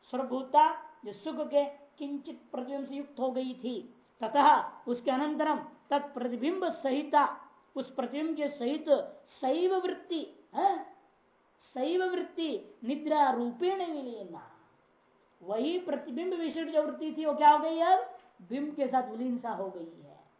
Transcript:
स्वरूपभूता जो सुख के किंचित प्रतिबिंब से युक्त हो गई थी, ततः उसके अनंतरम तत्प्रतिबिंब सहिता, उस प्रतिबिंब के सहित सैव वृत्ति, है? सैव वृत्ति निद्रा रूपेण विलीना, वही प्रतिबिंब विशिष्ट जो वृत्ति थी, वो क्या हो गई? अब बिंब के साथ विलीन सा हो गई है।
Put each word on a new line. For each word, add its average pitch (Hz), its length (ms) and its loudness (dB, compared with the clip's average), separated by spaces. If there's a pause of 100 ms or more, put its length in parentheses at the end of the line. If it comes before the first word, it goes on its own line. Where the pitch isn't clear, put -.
(120)
स्वरूपभूता 269 580 4 (340)
जो 202 100 -10
सुख 311 320 -8
के 285 180 4 (340)
किंचित 285 420 -10 (120)
प्रतिबिंब 262 340 -6
से 277 80 -10
युक्त 277 260 -10
हो 262 120 2
गई 254 220 -4
थी, 233 260 -6 (400)
ततः 285 420 6 (240)
उसके 240 240 -2
अनंतरम 294 480 0 (320)
तत्प्रतिबिंब 277 800 -2
सहिता, 285 580 2 (480)
उस 269 140 -6
प्रतिबिंब 285 460 -4
के 294 120 0
सहित 294 400 -2 (440)
सैव 339 440 2
वृत्ति, 359 500 -4 (280)
है? 339 400 0 (800)
सैव 330 300 0
वृत्ति 349 800 -4
निद्रा 294 460 2
रूपेण 240 480 -2 (140)
विलीना, 214 580 -10 (920)
वही 240 360 -2
प्रतिबिंब 330 560 -4
विशिष्ट 330 360 -4
जो 302 120 4
वृत्ति 285 360 -6
थी, 311 60 -4
वो 294 100 0
क्या 294 160 10
हो 302 80 8
गई? 320 220 0
अब 370 380 4 (300)
बिंब 285 280 -6
के 277 100 0
साथ 247 240 0
विलीन 240 280 -4
सा 233 120 -6
हो 190 200 -6
गई 170 320 -14
है। 147 220 -20 (160)